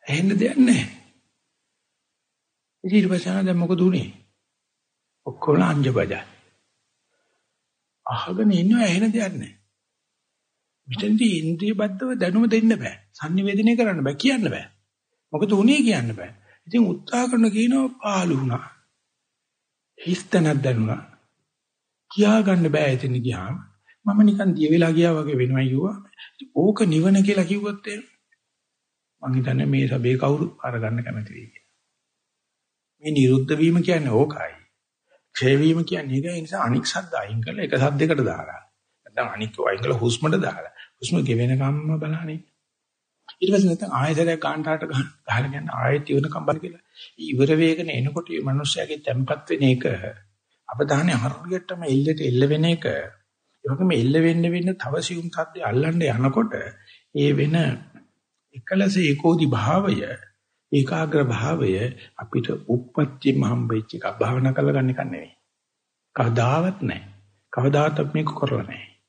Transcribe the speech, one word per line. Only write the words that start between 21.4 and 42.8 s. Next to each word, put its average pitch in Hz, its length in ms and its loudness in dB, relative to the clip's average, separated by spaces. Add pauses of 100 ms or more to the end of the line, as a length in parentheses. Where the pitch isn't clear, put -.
කියා 208 300 4
ගන්න 185 280 2
බෑ 151 220 2
එතන 127 280 -2
ගියාම. 117 380 -4 (500)
මම 208 140 4
නිකන් 196 320 4
දිය 151 160 2
වෙලා 165 240 4
ගියා 170 220 4
වගේ 147 240 -2
වෙනවා 131 260 0
කිව්වා. 156 320 0 (560)
ඕක 196 300 2
නිවන 180 360 4
කියලා 196 280 2
කිව්වොත් 202 380 -4
එහෙම 208 200 -12 (1160)
මං 131 120 -2
හිතන්නේ 131 320 0
මේ 135 200 2
සබේ 127 300 0
කවුරු 147 300 0 (140)
අරගන්න 117 400 -4
කැමති 113 320 -10
වෙයි 110 160 -18
කියලා. - 200 -20 (1300)
මේ 151 160 -6
නිරුද්ධ 135 420 4
වීම 165 260 4
කියන්නේ 156 340 0
ඕකයි. 120 380 0 (840)
ක්ෂය 131 220 2
වීම 160 260 4
කියන්නේ 151 340 -4
ඒක. 143 100 -2
ඒ 175 140 -8
නිසා - 240 -6
අනික් 120 220 0
සද්ද 180 300 -6
අයින් 110 240 -6
කරලා 180 240 -6
එක 131 120 -2
සද්දයකට 143 460 2
දාලා. - 380 -6 (400)
නැත්නම් - 300 -6
අනික් 110 200 -8
ඒවා - 180 -2
අයින් 101 140 -2
කරලා 120 180 0
හුස්මට 156 380 0
දාලා. 87 380 -6 (160)
හුස්ම 165 280 -4
ගෙවෙනකම්ම 135 760 0
බලහනේ. 156 440 -6 (920)